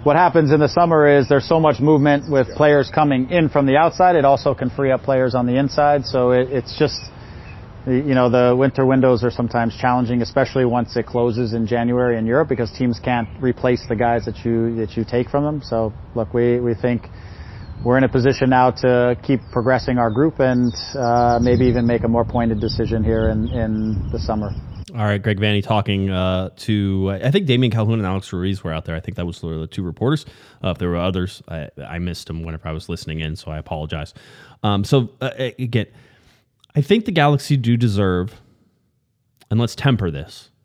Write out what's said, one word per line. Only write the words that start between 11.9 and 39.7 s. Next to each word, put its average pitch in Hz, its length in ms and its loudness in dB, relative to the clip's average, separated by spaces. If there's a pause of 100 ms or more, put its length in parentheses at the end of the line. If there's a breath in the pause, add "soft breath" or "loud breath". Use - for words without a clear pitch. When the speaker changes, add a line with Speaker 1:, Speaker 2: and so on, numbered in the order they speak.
Speaker 1:
in 113 80 -2
Europe, 143 240 2
because 117 220 -2
teams 120 280 -2
can't 120 300 -2 (100)
replace 123 500 0
the 117 60 -2
guys 117 300 0
that - 180 -10
you, 117 340 0
that 110 200 -6
you 110 80 -2
take 120 240 -2
from 143 140 0
them. 151 180 -4
So, 113 320 -4 (220)
look, 113 180 -4
we, 120 260 2
we 120 140 -2
think 123 340 -2 (760 loud breath)
we're 123 140 4
in 131 40 4
a 127 60 2
position 131 400 2
now 127 220 4
to 123 500 2
keep 131 180 0 (120)
progressing 123 480 0
our 117 100 2
group 143 300 0
and, 123 340 0 (220)
uh, 120 440 2
maybe 123 260 2
even 120 200 2
make 117 180 0
a 117 40 -2
more 117 180 2
pointed 113 340 -2
decision 110 440 -2
here 110 260 0
in, 110 200 -2
in 110 640 -4
the 113 60 -4
summer. 107 320 -4 (440)
Speaker 3:
All 110 120 -4
right, 104 180 0
Greg 104 160 -2
Vanney 104 240 0
talking, 98 460 0
uh, 92 480 -2
to, 98 680 -2
I 131 80 2
think 190 140 2
Damian 123 260 2
Calhoun 113 280 0
and 101 60 -2
Alex 92 280 -4
Ruiz 95 280 -4
were 80 120 -6
out 80 100 -6
there. 82 100 -8
I 80 60 -6
think - 160 -10
that 87 100 -6
was 85 140 -8
the 80 280 -8
two - 160 -8
reporters. 117 420 -2 (360 loud breath)
Uh, 95 100 -4
if 82 80 -6
there 87 100 -2
were 85 80 -2
others, 90 500 -4
I, 80 220 -10 (120)
I 71 180 -12
missed 87 280 -6
them 82 160 -8
whenever 80 240 -10
I 78 60 -6
was 80 160 -10
listening 80 320 -8
in, 78 160 -8
so - 140 -14
I 78 60 -8
apologize. 76 560 -8 (500 loud breath)
Um, 101 200 0
so, 127 260 0 (120)
uh, 131 160 -4
again, 120 480 -4 (880 soft breath)
I 151 60 2
think 220 240 2
the 196 80 -4
Galaxy 147 420 2
do 117 220 2
deserve, 98 640 0 (1080)
and 110 120 2
let's 117 140 -2